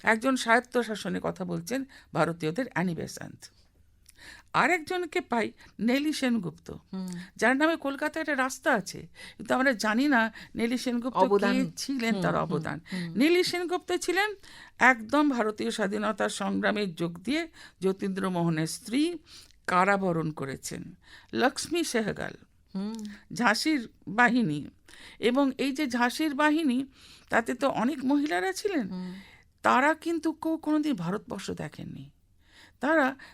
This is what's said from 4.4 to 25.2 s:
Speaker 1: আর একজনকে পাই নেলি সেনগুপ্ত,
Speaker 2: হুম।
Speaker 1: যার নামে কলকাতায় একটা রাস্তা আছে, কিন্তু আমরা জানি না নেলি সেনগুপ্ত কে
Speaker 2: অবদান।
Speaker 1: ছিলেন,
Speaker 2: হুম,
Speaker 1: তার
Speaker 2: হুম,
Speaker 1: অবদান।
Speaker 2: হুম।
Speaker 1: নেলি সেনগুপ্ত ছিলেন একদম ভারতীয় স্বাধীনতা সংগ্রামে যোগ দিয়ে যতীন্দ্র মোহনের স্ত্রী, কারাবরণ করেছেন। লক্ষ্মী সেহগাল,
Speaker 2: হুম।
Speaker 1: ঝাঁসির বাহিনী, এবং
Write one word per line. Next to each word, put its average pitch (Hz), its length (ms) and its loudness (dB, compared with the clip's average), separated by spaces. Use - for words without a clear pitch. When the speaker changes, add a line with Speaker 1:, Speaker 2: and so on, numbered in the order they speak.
Speaker 1:
আর 202 160 4
একজনকে 359 520 -2
পাই 233 300 -2
নেলি 277 340 2
সেনগুপ্ত, 220 580 -2
Speaker 2:
হুম। 185 400 -10
Speaker 1:
যার 240 220 2
নামে 320 200 2
কলকাতায় 302 460 -4
একটা 302 120 -2
রাস্তা 262 380 0
আছে, - 340 -4
কিন্তু - 160 -2
আমরা 262 200 4
জানি 214 340 0
না 226 240 4
নেলি 247 220 0
সেনগুপ্ত 240 420 -2
কে 190 60 6
Speaker 2:
অবদান। 202 520 4
Speaker 1:
ছিলেন, 233 360 -2
Speaker 2:
হুম, 196 80 -2
Speaker 1:
তার 170 140 2
Speaker 2:
হুম, 156 80 2
Speaker 1:
অবদান। 160 340 -4
Speaker 2:
হুম। 175 240 -4
Speaker 1:
নেলি 339 280 6
সেনগুপ্ত 349 540 -4
ছিলেন 370 320 0
একদম 254 500 4
ভারতীয় 226 420 -2
স্বাধীনতা 208 580 0
সংগ্রামে 202 580 0
যোগ 170 300 -4
দিয়ে 294 300 -2
যতীন্দ্র 190 480 -2
মোহনের 170 380 0
স্ত্রী, 294 500 -2
কারাবরণ 180 640 2
করেছেন। - 640 -8
লক্ষ্মী 294 500 0
সেহগাল, 202 500 -4
Speaker 2:
হুম। 214 240 -6
Speaker 1:
ঝাঁসির 240 560 0
বাহিনী, 220 580 2
এবং 262 380 4